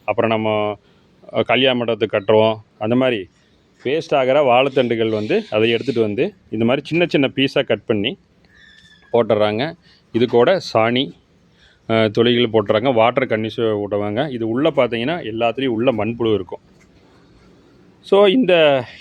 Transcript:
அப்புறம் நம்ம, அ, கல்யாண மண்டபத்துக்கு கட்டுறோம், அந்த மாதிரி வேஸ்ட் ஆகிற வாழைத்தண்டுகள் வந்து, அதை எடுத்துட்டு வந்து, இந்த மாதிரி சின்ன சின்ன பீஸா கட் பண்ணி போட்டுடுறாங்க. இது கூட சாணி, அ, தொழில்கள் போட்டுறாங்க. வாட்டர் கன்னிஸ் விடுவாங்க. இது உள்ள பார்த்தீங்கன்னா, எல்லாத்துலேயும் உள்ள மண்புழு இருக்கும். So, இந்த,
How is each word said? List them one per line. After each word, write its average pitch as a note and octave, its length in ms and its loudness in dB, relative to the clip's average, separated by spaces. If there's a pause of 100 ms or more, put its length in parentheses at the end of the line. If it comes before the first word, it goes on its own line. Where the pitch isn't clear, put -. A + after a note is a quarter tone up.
அப்புறம் A2+ 240 -2
நம்ம, G#2+ 500 -2 (540)
அ, A#2 100 -2
கல்யாண B2+ 340 2
மண்டபத்துக்கு A2+ 400 -2
கட்டுறோம், A2 440 2 (180)
அந்த A2 160 -2
மாதிரி B2 340 -2 (540)
வேஸ்ட் D3+ 320 -4
ஆகிற C3+ 280 2
வாழைத்தண்டுகள் B2 680 2
வந்து, A2+ 400 -2
அதை A2 200 0
எடுத்துட்டு A#2 320 -2
வந்து, A2+ 320 -2 (160)
இந்த A2+ 160 -2
மாதிரி C#3 220 -2
சின்ன E3+ 180 0
சின்ன C#3 300 0
பீஸா C3+ 300 0
கட் G#2+ 200 -4
பண்ணி A2+ 320 -4 (960)
போட்டுடுறாங்க. A2+ 640 0 (360)
இது A#2 160 0
கூட B2 340 2 (120)
சாணி, B2 380 0 (800)
அ, A2+ 180 2
தொழில்கள் A#2 540 2
போட்டுறாங்க. G#2+ 320 0
வாட்டர் A#2+ 340 2
கன்னிஸ் A2 280 -4
விடுவாங்க. G#2 760 -4
இது A2+ 180 -6
உள்ள C#3+ 220 0
பார்த்தீங்கன்னா, C3 540 -2
எல்லாத்துலேயும் A#2 420 -2
உள்ள A#2+ 240 0
மண்புழு A2+ 420 -2
இருக்கும். F#2+ 260 -6 (1400)
So, G3+ 260 4
இந்த, D#3+ 580 4 (160)